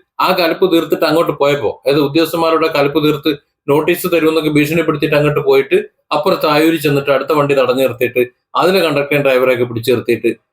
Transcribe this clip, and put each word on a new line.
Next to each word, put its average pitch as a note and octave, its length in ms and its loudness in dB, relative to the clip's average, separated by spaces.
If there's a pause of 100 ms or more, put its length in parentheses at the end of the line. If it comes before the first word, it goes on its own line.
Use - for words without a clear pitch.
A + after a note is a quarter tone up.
(200)
ആ E3 140 0
കലിപ്പ് E3+ 420 0
തീർത്തിട്ട് E3 300 0
അങ്ങോട്ട് D#3 260 0
പോയപ്പോ, C#3 540 -2
അതായത് C#3+ 140 2
ഉദ്യോഗസ്ഥന്മാരുടെ D#3+ 680 0
കലിപ്പ് D3 360 0
തീർത്ത് D3 340 -2 (320)
നോട്ടീസ് D#3+ 380 0
തരുമെന്നൊക്കെ D#3+ 420 0
ഭീഷണിപ്പെടുത്തിയിട്ട് D3+ 680 0
അങ്ങോട്ട് D3 240 0
പോയിട്ട് C3+ 360 2 (400)
അപ്പുറത്ത് E3+ 320 0
ആയൂര് D#3 300 2
ചെന്നിട്ട് C#3+ 340 0
അടുത്ത C3+ 220 0
വണ്ടി C#3+ 200 0
തടഞ്ഞു B2+ 280 2
നിർത്തിയിട്ട് B2 460 0 (280)
അതിലെ F3 240 2
കണ്ടക്ടറേയും C#3+ 440 0
ഡ്രൈവറെയൊക്കെ B2+ 400 2
പിടിച്ചു A#2 280 -4
നിർത്തിയിട്ട്, A2+ 440 -2 (180)